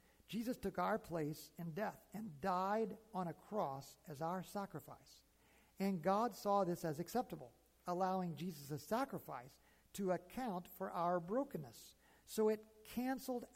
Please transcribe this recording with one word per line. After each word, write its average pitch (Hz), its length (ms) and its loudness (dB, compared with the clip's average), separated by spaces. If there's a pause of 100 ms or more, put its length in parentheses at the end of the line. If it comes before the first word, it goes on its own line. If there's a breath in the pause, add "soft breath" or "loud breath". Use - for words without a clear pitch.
(280 soft breath)
Jesus 233 300 -2
took 190 220 -2
our 190 180 4
place 156 640 -2
in 170 120 -4
death 185 280 -2 (140)
and 185 280 -8
died 196 560 2 (160)
on 180 140 0
a 156 60 -2 (160)
cross 143 480 -2 (120)
as 143 120 -8
our 170 220 0
sacrifice. - 760 -8 (580 soft breath)
And 190 220 2
God 196 340 4
saw 202 280 4
this 175 220 0
as 151 140 0
acceptable, 220 520 -2 (360)
allowing 180 480 2
Jesus' 143 460 -6
sacrifice 160 800 -4 (340 soft breath)
to 190 180 2
account 180 540 -2 (120)
for 190 140 -4
our 180 280 4
brokenness. 175 760 -4 (300 soft breath)
So 214 240 4
it 214 140 2 (320)
canceled 254 500 0 (100)